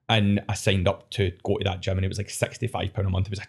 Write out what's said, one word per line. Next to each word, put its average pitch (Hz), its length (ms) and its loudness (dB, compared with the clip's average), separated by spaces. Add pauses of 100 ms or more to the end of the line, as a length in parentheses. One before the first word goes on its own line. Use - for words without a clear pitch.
(100)
And 101 380 4
I 98 60 -2
signed 98 340 2
up - 220 -2
to 92 220 0 (120)
go 98 140 0
to 98 60 -4
that 95 180 -2
gym, 95 160 -2
and 95 60 0
it 95 40 0
was, 90 80 -4
like, 101 140 -6
sixty-five - 640 -4
pound 98 120 -2
a 95 40 0
month. 92 160 0
It 104 40 -12
was 101 100 -8
a - 80 -14